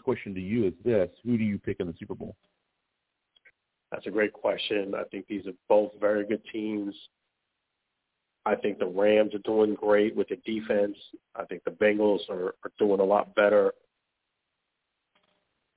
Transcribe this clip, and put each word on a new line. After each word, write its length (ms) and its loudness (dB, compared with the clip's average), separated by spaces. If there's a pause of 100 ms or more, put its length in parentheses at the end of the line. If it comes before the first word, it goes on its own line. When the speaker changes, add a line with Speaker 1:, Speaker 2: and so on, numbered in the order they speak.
Speaker 1:
question 300 -4
to 80 -6
you 240 -2
is 80 -2 (100)
this. 260 2 (140)
Who 140 0
do 60 -2
you 160 -2
pick 200 -8
in 80 -6
the 120 -10
Super 160 -12
Bowl? 200 -14 (1600)
Speaker 2:
That's 160 -10
a 40 -8
great 220 0
question. 640 -4
I 80 -6
think 240 -12
these 180 -8
are 80 -10 (160)
both 300 4
very 260 0
good 160 -4 (100)
teams. 440 -6 (1500)
I 100 2
think 240 -4
the 80 -2
Rams 480 2
are 40 -8
doing 360 2
great 400 2
with 140 -2
the 80 -6
defense. 600 -2 (380)
I 100 -10
think 180 -12
the 80 -4
Bengals 580 2
are, 340 -6
are 160 -14
doing 200 4
a 60 4
lot 300 2
better. 380 6 (2000)